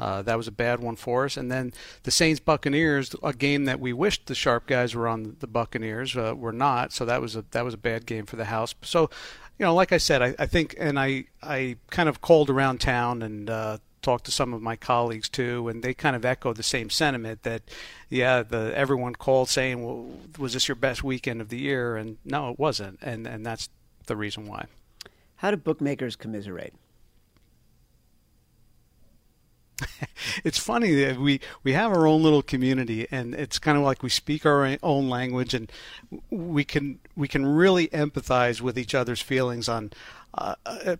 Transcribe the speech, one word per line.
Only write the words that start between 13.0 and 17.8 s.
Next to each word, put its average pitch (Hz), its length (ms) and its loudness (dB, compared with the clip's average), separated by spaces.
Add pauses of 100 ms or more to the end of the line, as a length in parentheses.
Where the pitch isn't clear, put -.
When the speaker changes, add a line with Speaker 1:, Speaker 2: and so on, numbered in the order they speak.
Speaker 1:
and, 107 260 -8
uh, 110 300 -4 (240)
talked 123 220 0
to - 80 -6
some 123 220 0
of 110 80 -8
my 113 140 -4
colleagues 120 520 0
too, 120 400 -4
and 113 140 -8
they 127 100 -2
kind 139 240 0
of 113 80 -4
echoed 123 320 0
the 117 60 -10
same 117 260 -2
sentiment 117 540 -2
that, 113 200 -6 (460)